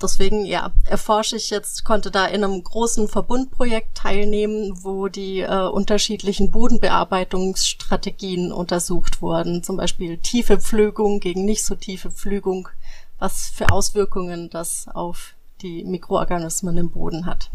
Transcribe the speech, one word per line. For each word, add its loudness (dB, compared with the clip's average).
deswegen, 6
ja, -4
erforsche 0
ich -8
jetzt, -6
konnte 2
da 0
in -2
einem -2
großen 0
Verbundprojekt 0
teilnehmen, 0
wo -6
die, -8
äh, -2
unterschiedlichen 0
Bodenbearbeitungsstrategien 2
untersucht 2
wurden. -2
Zum -6
Beispiel -2
tiefe 4
Pflügung 2
gegen -4
nicht -2
so 0
tiefe -8
Pflügung, -4
was -2
für 2
Auswirkungen 0
das -10
auf -8
die -12
Mikroorganismen -2
im 4
Boden 0
hat. 0